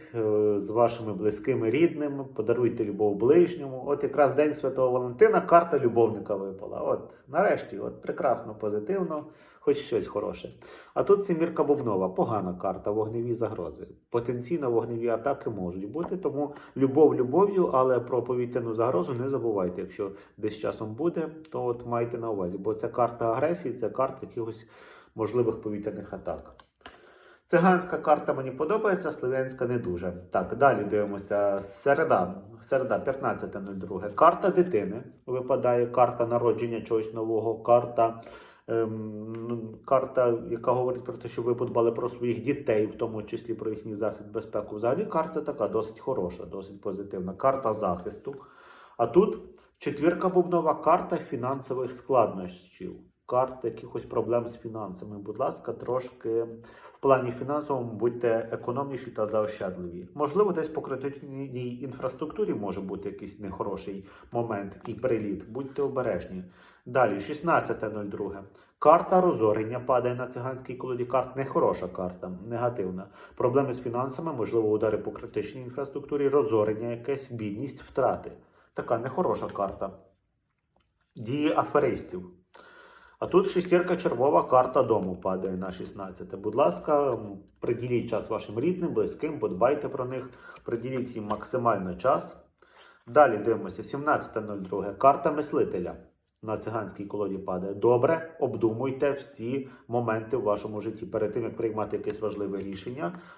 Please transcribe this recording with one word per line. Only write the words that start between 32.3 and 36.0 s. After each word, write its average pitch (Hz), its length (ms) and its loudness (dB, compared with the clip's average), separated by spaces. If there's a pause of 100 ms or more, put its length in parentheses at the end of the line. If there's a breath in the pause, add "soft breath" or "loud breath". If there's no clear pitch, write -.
Середа, 117 400 0
п'ятнадцяте 101 600 -4
нуль 98 140 -10
друге. 95 360 -6
Карта 170 400 6
дитини 110 540 0 (220)
випадає, 123 640 2
карта 120 400 4